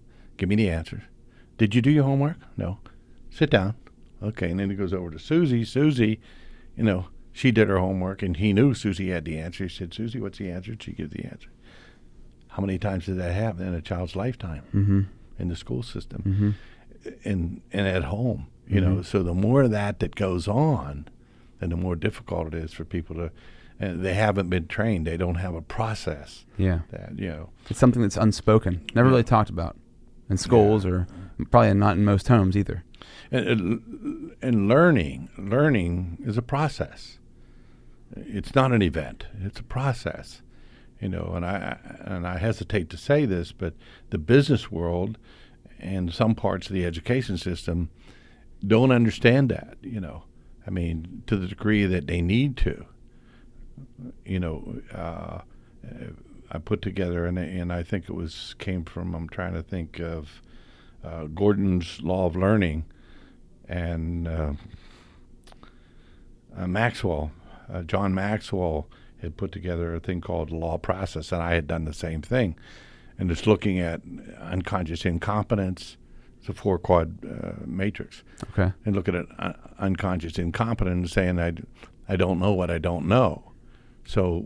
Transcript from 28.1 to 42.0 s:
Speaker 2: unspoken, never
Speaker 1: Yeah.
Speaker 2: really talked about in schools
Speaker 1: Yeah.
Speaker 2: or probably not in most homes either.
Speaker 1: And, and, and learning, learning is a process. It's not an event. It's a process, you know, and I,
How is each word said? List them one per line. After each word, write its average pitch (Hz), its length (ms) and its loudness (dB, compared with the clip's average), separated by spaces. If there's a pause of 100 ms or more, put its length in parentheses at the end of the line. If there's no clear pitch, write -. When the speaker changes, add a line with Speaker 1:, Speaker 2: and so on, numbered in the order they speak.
Speaker 2:
unspoken, 107 640 4 (120)
never 120 140 8
Speaker 1:
Yeah. - 60 8
Speaker 2:
really 117 100 6
talked 107 260 4
about 82 260 -4 (540)
in 98 60 2
schools 107 480 6
Speaker 1:
Yeah. 90 80 0
Speaker 2:
or 90 140 0 (440)
probably 113 240 8
not 101 220 4
in 104 80 4
most 101 240 4
homes 98 280 6
either. 95 280 -2 (480)
Speaker 1:
And, 117 160 0
and, 123 920 -2
and 110 280 2
learning, 113 680 4
learning 95 880 0
is 110 140 -2
a 120 40 0
process. - 760 -6 (1000)
It's - 380 -8
not 131 160 6
an 117 100 6
event. 78 460 0 (160)
It's 98 160 -8
a 117 60 -12
process, - 760 -4 (600)
you 104 100 -4
know, 87 240 -4
and 87 100 -4
I, 92 320 -6 (240)